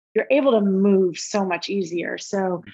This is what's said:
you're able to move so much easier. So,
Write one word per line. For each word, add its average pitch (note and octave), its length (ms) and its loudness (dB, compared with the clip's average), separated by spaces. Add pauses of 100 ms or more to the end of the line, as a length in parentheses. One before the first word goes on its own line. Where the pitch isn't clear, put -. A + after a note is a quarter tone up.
(160)
you're G#3+ 160 0
able C4+ 220 4
to G#3+ 80 4
move F#3+ 580 2
so G3 260 -4
much E3+ 240 -4
easier. F3 480 -6
So, F#3 460 -4 (100)